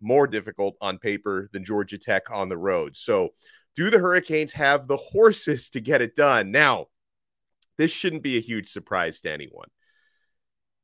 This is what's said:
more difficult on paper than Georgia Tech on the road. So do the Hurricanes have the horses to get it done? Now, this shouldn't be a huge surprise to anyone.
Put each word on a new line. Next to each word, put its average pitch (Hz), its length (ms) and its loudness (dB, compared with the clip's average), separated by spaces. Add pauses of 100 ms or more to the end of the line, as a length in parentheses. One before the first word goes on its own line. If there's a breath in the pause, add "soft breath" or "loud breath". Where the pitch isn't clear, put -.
more 131 260 4
difficult 101 540 -4
on 95 180 -4
paper 101 540 -6
than 98 120 -10
Georgia 104 320 -4
Tech 98 360 -4
on 98 160 -4
the 90 100 -6
road. 85 380 -2
So 95 320 0 (480 soft breath)
do 180 120 -2
the 214 120 6
Hurricanes 175 540 0
have 143 340 0
the 135 80 0
horses 196 720 2
to 127 100 -8
get 127 220 2
it 113 140 -4
done? 123 340 4
Now, 127 360 2 (920)
this 156 140 2
shouldn't 160 320 -4
be 131 120 -2
a 113 40 0
huge 113 280 -8
surprise 90 520 -6
to 82 100 -8
anyone. 71 380 -14 (1160)